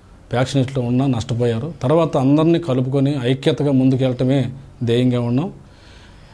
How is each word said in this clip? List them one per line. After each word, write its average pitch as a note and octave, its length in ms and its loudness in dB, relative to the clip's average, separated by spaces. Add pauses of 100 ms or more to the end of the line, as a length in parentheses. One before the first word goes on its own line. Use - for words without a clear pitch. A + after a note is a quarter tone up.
(300)
ఫ్యాక్షనిస్టులు B2+ 560 -2
ఉన్నా B2+ 220 0
నష్టపోయారు. A#2+ 680 -2 (100)
తర్వాత D#3 340 0
అందరినీ D#3 420 4
కలుపుకొని C3+ 640 0
ఐక్యతగా C#3 500 0
ముందుకెళ్ళటమే C3 800 2 (320)
ధ్యేయంగా B2 380 2
ఉన్నాం. C3 320 -2 (800)